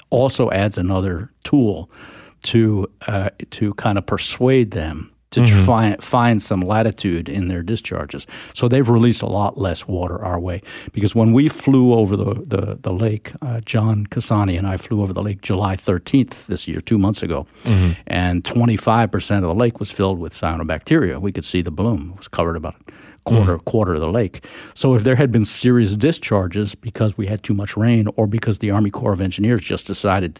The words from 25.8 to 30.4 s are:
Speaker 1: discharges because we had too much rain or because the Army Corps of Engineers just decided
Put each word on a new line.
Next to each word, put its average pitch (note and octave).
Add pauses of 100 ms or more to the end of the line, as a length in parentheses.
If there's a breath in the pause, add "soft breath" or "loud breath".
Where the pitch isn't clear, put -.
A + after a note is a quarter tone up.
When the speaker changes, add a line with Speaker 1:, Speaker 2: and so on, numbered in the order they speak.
Speaker 1:
discharges G#2
because -
we G2+
had G#2
too G#2+
much G2+
rain A2+
or A2
because G#2+
the G#2
Army G#2
Corps G#2
of F2+
Engineers G2
just -
decided F#2+